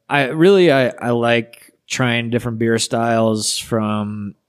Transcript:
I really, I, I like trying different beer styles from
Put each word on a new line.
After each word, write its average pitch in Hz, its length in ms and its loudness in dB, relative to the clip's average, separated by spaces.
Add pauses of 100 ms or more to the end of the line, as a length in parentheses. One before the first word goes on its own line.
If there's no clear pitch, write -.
I 139 200 0
really, 175 420 4
I, 131 180 2
I - 220 -6
like 117 560 -2 (200)
trying 120 420 -2
different 117 280 -4
beer 113 220 2
styles 113 800 0
from 107 760 -4 (160)